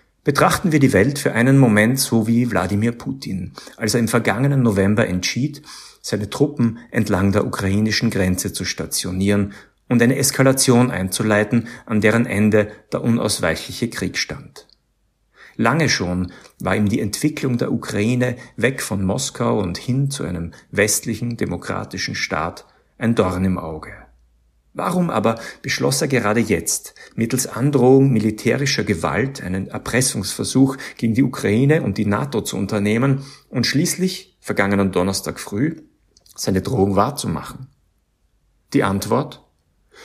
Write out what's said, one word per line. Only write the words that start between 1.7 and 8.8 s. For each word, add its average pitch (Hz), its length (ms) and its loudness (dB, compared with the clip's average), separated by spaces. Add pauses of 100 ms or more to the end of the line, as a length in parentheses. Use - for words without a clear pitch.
so 113 280 0
wie 120 220 2
Wladimir 101 440 0
Putin, 95 580 -8 (240)
als 110 180 -2
er 123 60 2
im 113 80 2
vergangenen 123 540 2
November 101 440 2
entschied, 117 580 -4 (380)
seine 104 280 -4
Truppen - 500 0 (120)
entlang 98 420 0
der 107 120 2
ukrainischen 104 640 0
Grenze 92 440 0
zu - 100 -8
stationieren 95 880 -2 (380)